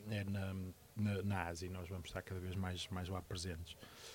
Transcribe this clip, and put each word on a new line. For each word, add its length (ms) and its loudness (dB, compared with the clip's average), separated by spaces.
é 140 2
na, 300 2
na, 260 6
na 240 4
Ásia 200 -2
e 40 -2
nós 180 -2
vamos 200 -2
estar 140 0
cada 180 -4
vez 160 0
mais, 320 2
mais 200 0
lá 140 0
presentes. 540 -2